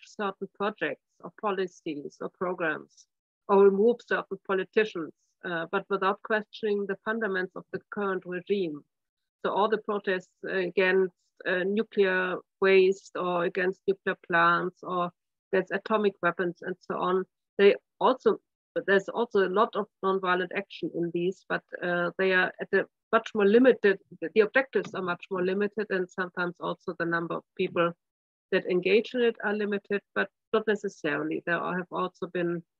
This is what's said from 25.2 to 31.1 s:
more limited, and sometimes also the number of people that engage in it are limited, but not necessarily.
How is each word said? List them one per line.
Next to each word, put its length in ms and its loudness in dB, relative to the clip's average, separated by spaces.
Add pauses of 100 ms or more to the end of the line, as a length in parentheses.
more 120 -4
limited, 480 -2
and 200 -2
sometimes 500 -6
also 380 -8
the 80 -2
number 300 -4
of 80 -10 (120)
people 360 0 (600)
that 140 0
engage 480 0
in 80 0
it 200 0
are 120 -2
limited, 480 -4 (120)
but 140 -2 (240)
not 140 0
necessarily. 800 -4